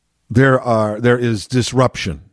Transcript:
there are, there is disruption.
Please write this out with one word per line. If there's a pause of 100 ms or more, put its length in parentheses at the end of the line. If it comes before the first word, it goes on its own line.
(300)
there
are,
there
is
disruption. (120)